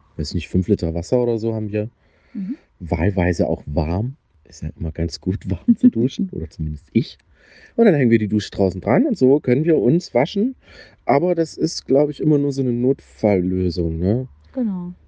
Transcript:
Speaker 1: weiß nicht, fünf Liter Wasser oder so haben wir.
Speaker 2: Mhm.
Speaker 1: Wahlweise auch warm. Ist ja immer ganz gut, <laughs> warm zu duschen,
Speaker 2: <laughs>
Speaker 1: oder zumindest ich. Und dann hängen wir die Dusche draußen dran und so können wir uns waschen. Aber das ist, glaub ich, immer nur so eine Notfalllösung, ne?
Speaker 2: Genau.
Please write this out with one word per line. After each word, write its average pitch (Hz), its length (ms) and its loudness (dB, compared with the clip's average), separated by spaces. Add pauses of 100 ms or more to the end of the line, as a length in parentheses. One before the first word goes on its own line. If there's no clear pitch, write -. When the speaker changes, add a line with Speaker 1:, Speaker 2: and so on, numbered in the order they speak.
(180)
Speaker 1:
weiß - 160 -6
nicht, 87 160 -6
fünf 90 180 0
Liter 87 280 0
Wasser 123 260 0
oder 120 160 0
so 113 160 -4
haben 107 180 -6
wir. 107 180 -4 (440)
Speaker 2:
Mhm. 202 220 -8 (240)
Speaker 1:
Wahlweise 87 680 0
auch 78 180 -4
warm. 85 500 -2 (300)
Ist - 180 -18
ja 78 60 -6 (100)
immer 82 120 -6
ganz 82 300 -6
gut, 95 280 -6
<laughs> - 0 -
warm 95 280 0
zu 247 120 4
duschen, 135 400 -2
Speaker 2:
<laughs> - 40 -14
Speaker 1:
oder 80 160 -8
zumindest 76 440 -8
ich. - 240 -2 (580)
Und 233 100 4
dann 180 100 6
hängen 131 160 2
wir 113 80 6
die 107 80 -2
Dusche 104 240 -2
draußen 95 300 0
dran 131 240 2
und 262 120 -2
so 135 220 4
können 131 260 0
wir 160 120 2
uns 131 360 0
waschen. 202 420 0 (500)
Aber 156 300 2
das 165 220 -2
ist, - 280 -4
glaub 143 240 2
ich, 147 100 -10
immer 156 180 2
nur 143 140 0
so 135 100 -4
eine 127 120 0
Notfalllösung, 92 1200 0
ne? 110 300 0 (260)
Speaker 2:
Genau. 185 400 -4 (140)